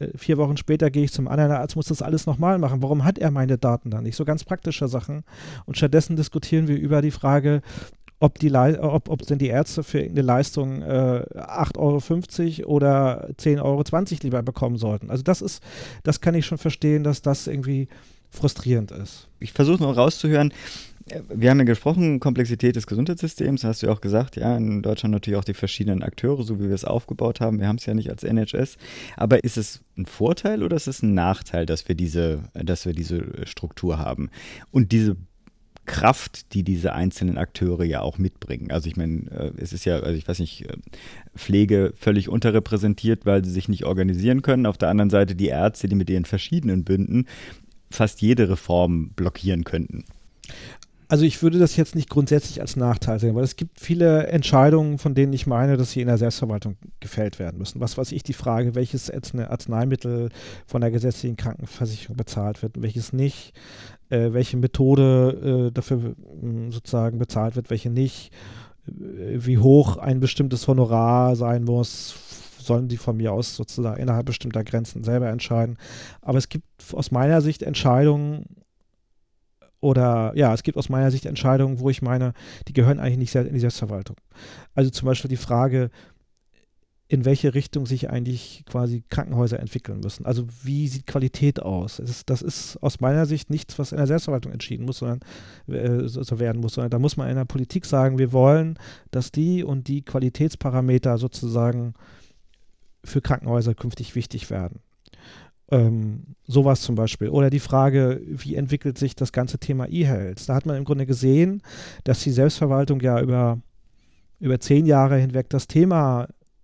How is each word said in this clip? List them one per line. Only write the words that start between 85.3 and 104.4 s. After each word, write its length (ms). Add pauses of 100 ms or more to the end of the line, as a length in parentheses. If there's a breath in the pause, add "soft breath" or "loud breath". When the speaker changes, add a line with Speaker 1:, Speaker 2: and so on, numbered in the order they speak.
Speaker 1:
Frage, 540 (1160 soft breath)
in 180
welche 260
Richtung 320
sich 240
eigentlich 560
quasi 460
Krankenhäuser 480
entwickeln 420
müssen. 240
Also 220 (160)
wie 260
sieht 180
Qualität 540
aus? 380
Es 100
ist, 220
das 100
ist 400
aus 200
meiner 260
Sicht 240
nichts, 280
was 140
in 60
der 80
Selbstverwaltung 460
entschieden 340
muss, 120
sondern, 220 (460 loud breath)
äh, 420
so, 140
so 160
werden 240
muss, 120
sondern 160
da 80
muss 200
man 100
in 80
der 80
Politik 400
sagen, 320
wir 160
wollen, 460 (320 loud breath)
dass 200
die 320
und 260
die 140
Qualitätsparameter 1160
sozusagen 760 (1120 soft breath)
für 160
Krankenhäuser 540
künftig 400
wichtig 340